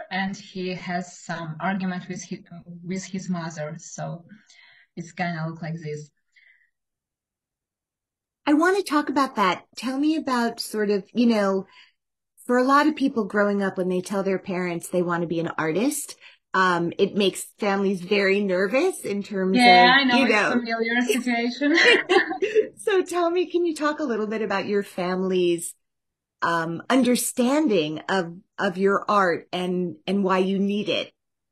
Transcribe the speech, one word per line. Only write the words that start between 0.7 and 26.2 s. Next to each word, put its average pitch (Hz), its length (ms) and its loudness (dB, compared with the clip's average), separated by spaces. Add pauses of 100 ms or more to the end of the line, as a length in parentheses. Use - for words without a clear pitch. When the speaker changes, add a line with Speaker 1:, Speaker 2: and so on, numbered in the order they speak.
Speaker 1:
has 180 460 -8
some 160 400 -10
argument 185 480 -4
with 180 140 -10
his, - 180 -12 (440)
with 185 200 -8
his 185 260 -10
mother. 160 480 -6
So 160 460 -12 (720)
it's 170 160 -12
kinda 170 340 -6
look 165 160 -10
like 165 120 -8
this. 151 360 -10 (2250)
Speaker 2:
I 294 80 4
wanna 370 280 4
talk 294 260 0
about 262 280 0
that. 185 280 0 (120)
Tell 262 220 -6
me 302 180 2
about 240 440 -2
sort 214 300 -2
of, 208 240 -2
you 240 120 4
know, 196 400 2 (800)
for 247 120 2
a 254 60 4
lot 277 220 6
of 311 100 2
people 262 280 0
growing 202 380 0
up, 190 160 -2
when 185 100 0
they 185 120 0
tell 196 220 -4
their 185 160 0
parents 175 500 -6
they 180 140 0
want 175 200 0
to 170 40 -2
be 165 140 -2
an 165 180 -4
artist, 175 580 -2 (360)
um, 175 460 2
it 196 180 0
makes 196 300 0 (120)
families 196 420 0
very 196 400 2
nervous 202 600 0
in 202 220 -6
terms 190 340 -2
Speaker 1:
Yeah, 240 280 8
Speaker 2:
of, 247 60 8
Speaker 1:
I 269 140 4
know, 247 140 4
Speaker 2:
you - 80 4
Speaker 1:
it's 220 60 4
Speaker 2:
know. 202 200 4
Speaker 1:
familiar 233 500 0
situation. 247 800 0
Speaker 2:
<laughs> 392 920 2
So 381 260 0
tell 339 280 -2
me, 349 200 -2
can 349 140 -2
you 330 100 -2
talk 302 260 -2
a 311 40 -2
little 214 220 -2
bit 214 160 -4
about 196 240 -2
your 202 160 0
family's, 185 920 -2 (680)